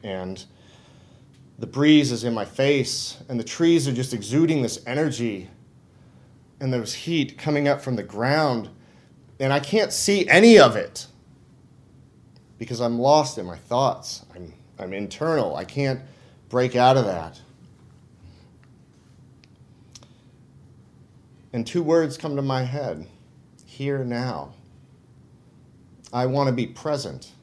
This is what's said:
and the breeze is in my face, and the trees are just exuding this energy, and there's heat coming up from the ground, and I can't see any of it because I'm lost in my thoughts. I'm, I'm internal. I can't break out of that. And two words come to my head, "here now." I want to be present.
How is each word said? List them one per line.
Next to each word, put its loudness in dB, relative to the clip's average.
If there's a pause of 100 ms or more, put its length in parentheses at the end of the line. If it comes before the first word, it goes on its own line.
and -10 (1120)
the -10
breeze 4
is -6
in -2
my -4
face, -2 (120)
and -6
the -8
trees 2
are -2
just -4
exuding 0
this -6
energy, -4 (1080)
and -2
there's -4
heat -4
coming 0
up 2
from -6
the -6
ground, 0 (720)
and 0
I 2
can't -2
see 0
any 10
of 8
it -10 (1500)
because -10
I'm -2
lost 4
in -8
my -12
thoughts. -4 (100)
I'm, -18 (240)
I'm -8
internal. -4
I -8
can't -4 (480)
break 0
out 6
of 2
that. -8 (4000)
And -4
two -4
words 2
come -6
to -4
my -2
head, -6 (580)
"here -6
now." -6 (1600)
I -2
want 0
to 0
be -2
present. -8 (100)